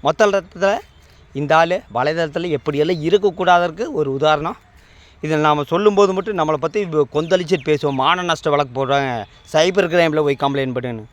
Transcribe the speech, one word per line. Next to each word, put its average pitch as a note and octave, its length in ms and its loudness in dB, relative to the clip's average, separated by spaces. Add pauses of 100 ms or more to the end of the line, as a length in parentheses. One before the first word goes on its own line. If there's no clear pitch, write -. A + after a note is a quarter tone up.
மொத்த D#3+ 240 2
இடத்துல G3 520 0 (540)
இந்த D3 240 2
ஆள் E3+ 240 2 (140)
வலைதளத்துல D#3 600 -2
எப்படியெல்லாம் D3+ 500 -2
இருக்கக்கூடாதற்கு F3+ 880 2
ஒரு D3+ 200 -2
உதாரணம். D3+ 440 0 (640)
இதை D3+ 180 -2
நாம D3+ 240 2
சொல்லும்போது G3 500 2
மட்டும் F#3+ 260 -6
நம்மளை D#3 160 0
பத்தி D#3+ 300 -4
கொந்தளிச்சுட்டு D#3+ 880 -2
பேசுவோம். D3 220 0
மான D3 300 0
நஷ்ட E3 280 -2
வழக்கு C3+ 360 -2
போடுறாங்க, C3 380 -2 (280)
சைபர் F3 400 2
கிரைமில் D#3+ 300 2
போய் C#3+ 180 0
கம்ப்ளைண்ட் C3+ 360 -2
பண்ணுன்னு. A#2+ 360 -8